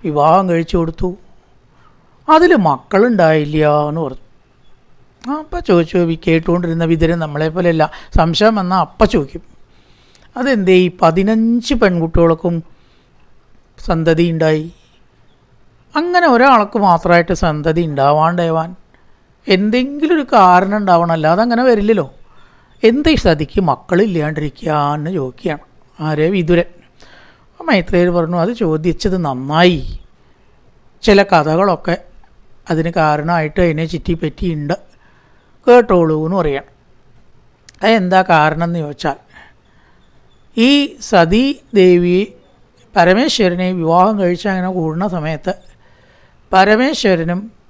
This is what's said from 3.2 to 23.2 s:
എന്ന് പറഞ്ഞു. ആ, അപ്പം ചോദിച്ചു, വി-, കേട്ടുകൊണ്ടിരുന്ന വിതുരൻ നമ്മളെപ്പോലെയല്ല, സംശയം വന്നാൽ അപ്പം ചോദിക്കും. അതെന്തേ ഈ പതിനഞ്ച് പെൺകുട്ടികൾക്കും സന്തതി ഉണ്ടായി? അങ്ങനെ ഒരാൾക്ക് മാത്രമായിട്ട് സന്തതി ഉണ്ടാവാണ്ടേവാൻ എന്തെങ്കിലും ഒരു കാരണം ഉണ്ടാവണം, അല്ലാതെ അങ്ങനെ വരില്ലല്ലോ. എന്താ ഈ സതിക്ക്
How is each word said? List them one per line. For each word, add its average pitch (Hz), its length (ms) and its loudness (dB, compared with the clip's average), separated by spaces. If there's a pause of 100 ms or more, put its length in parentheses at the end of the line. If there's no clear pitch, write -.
എന്ന് 156 120 -6
പറഞ്ഞു. 131 200 -8 (1080)
ആ, - 80 -4
അപ്പം 302 300 -10
ചോദിച്ചു, 170 280 0
വി-, 165 300 -2
കേട്ടുകൊണ്ടിരുന്ന 165 580 -2
വിതുരൻ 165 340 0
നമ്മളെപ്പോലെയല്ല, 160 720 -2 (280)
സംശയം 170 360 2
വന്നാൽ 185 260 -2
അപ്പം - 280 0
ചോദിക്കും. 165 340 -4 (920)
അതെന്തേ 240 360 0
ഈ 185 180 2 (120)
പതിനഞ്ച് 220 720 0
പെൺകുട്ടികൾക്കും 170 880 0 (1160)
സന്തതി 165 520 0
ഉണ്ടായി? 160 420 -2 (1200)
അങ്ങനെ 349 320 0
ഒരാൾക്ക് 240 500 2
മാത്രമായിട്ട് 175 540 2
സന്തതി 156 480 -2
ഉണ്ടാവാണ്ടേവാൻ 160 960 0 (720)
എന്തെങ്കിലും 254 640 0
ഒരു 294 180 -2
കാരണം 190 440 4
ഉണ്ടാവണം, 170 360 0
അല്ലാതെ 165 300 0
അങ്ങനെ 240 200 0
വരില്ലല്ലോ. 208 520 0 (720)
എന്താ 277 260 2
ഈ 311 40 4
സതിക്ക് 160 460 -2